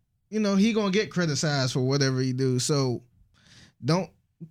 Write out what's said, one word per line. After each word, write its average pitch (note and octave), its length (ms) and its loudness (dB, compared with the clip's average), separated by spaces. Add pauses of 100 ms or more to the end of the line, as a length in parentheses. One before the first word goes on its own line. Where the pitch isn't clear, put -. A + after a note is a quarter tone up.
(300)
you G#3+ 100 -4
know, G3+ 160 0
he G#3 180 4
gonna G3+ 180 0
get G#3 200 0
criticized C#3+ 640 0
for C#3 80 0
whatever C3 380 0
he C3 140 0
do. B2+ 260 0
So C3+ 420 0 (840)
don't E3 260 0 (420)